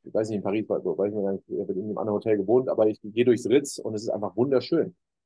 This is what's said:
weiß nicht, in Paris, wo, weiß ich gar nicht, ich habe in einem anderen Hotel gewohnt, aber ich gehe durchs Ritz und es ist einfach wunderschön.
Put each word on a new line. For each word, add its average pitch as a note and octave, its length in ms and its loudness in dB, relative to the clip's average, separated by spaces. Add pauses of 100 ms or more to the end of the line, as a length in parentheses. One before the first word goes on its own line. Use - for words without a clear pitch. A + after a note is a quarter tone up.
weiß G#2+ 240 -2
nicht, G#2+ 80 -2
in F#2+ 60 -4
Paris, G2+ 260 -2
wo, F#2 300 -2
weiß G#2 140 0
ich G#2+ 60 -4
gar G2 140 -2
nicht, F#2+ 160 -6
ich F#2 100 -6
habe F#2+ 140 -4
in G2 120 -6
einem G#2+ 140 -6
anderen G#2 180 -2
Hotel A2 200 2
gewohnt, A2 320 2
aber A2 180 4
ich G#2+ 160 0
gehe G#2+ 220 0
durchs B2 240 4
Ritz C#3 300 2
und A2 160 -6
es G#2+ 80 -6
ist A#2 80 -4
einfach G#2 260 -6
wunderschön. B2+ 580 2 (320)